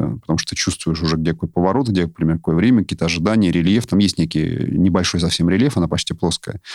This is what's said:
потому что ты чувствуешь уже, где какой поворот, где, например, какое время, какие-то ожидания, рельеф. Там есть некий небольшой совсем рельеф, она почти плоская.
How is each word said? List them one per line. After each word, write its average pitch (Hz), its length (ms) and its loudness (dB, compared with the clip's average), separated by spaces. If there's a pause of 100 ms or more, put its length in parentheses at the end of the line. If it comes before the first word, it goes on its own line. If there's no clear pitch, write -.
(200)
потому - 180 -2
что - 120 -8
ты - 60 -8
чувствуешь - 460 -4
уже, 80 140 0
где 80 160 0
какой 82 160 -6
поворот, 98 400 0
где, 92 140 0
например, 82 340 0
какое 82 180 -2
время, 107 280 4
какие-то - 240 -2
ожидания, 90 440 2
рельеф. 92 360 2
Там 92 120 0
есть 101 200 2
некий 78 520 -2
небольшой 90 500 2
совсем 82 280 0
рельеф, 113 300 2
она 85 100 2
почти - 260 -4
плоская. - 460 -4 (140)